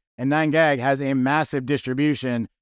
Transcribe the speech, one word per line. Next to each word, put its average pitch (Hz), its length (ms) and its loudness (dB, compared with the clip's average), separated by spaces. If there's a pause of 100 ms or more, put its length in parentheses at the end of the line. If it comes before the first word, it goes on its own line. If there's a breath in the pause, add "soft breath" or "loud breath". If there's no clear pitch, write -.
(180)
And 127 120 -2
nine 156 220 2
gag 151 280 4
has 139 220 0
a 139 120 -2
massive 135 520 0
distribution, 127 840 -2 (120)